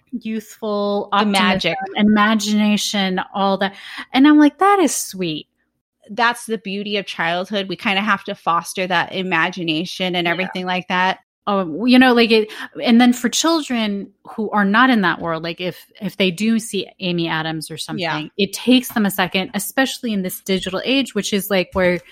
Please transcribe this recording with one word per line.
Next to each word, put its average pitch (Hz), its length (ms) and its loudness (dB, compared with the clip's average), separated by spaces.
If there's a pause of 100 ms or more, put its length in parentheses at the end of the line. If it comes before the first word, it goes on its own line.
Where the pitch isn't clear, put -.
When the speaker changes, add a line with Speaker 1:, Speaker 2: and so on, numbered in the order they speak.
(120)
Speaker 1:
youthful 208 1000 -4
Speaker 2:
The 202 60 2
Speaker 1:
optimism, 202 300 4
Speaker 2:
magic. 185 280 0 (200)
Speaker 1:
imagination, 208 1200 2 (140)
all 196 240 0
that. 196 160 -2 (380)
And 269 160 6
I'm 302 100 8
like, 294 200 4
"That 403 220 4
is 294 140 2
sweet." 170 540 -6 (600)
Speaker 2:
That's 233 360 -2
the 220 120 -4
beauty 202 400 -6
of 190 80 -6
childhood. 190 640 -2
We 175 80 -6
kinda 196 260 0
have 208 220 -2
to 202 120 -8
foster 170 520 -2
that 170 260 0
imagination 180 1000 -2
and 175 100 0
Speaker 1:
Yeah. 170 60 0
Speaker 2:
everything 180 340 -6
like 185 220 -4
that. 185 320 0 (280)
Speaker 1:
Oh, 190 380 -2
you 254 120 6
know, 254 160 6
like 233 180 4
it, 214 200 2 (300)
and 233 180 6
then 247 120 6
for 247 160 -2
children 233 840 -2 (240)
who 214 140 -4
are 208 140 2
not 226 260 6
in 220 120 4
that 170 180 0
world, 160 240 -4
like 170 160 -8
if, - 300 -8 (100)
if 196 180 -8
they 185 120 2
do 214 300 0
see - 280 -8 (120)
Amy 175 280 -2
Adams 160 420 -4
or 151 80 -12
something, 160 240 -8
Speaker 2:
Yeah. 151 260 -4 (100)
Speaker 1:
it 196 140 -2
takes 254 400 0
them 214 140 0
a 185 60 2
second, 190 420 -2
especially 240 580 -4
in 196 100 -2
this 185 200 -8
digital 185 420 -4
age, 262 300 -2
which - 180 -4
is 196 180 -2
like 185 240 0
where 180 260 2 (120)